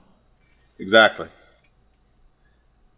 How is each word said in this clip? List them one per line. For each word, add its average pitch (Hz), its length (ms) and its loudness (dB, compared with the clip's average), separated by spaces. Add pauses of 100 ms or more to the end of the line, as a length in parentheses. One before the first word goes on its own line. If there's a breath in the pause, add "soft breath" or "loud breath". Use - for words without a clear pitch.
(800)
Exactly. 101 480 0 (1700)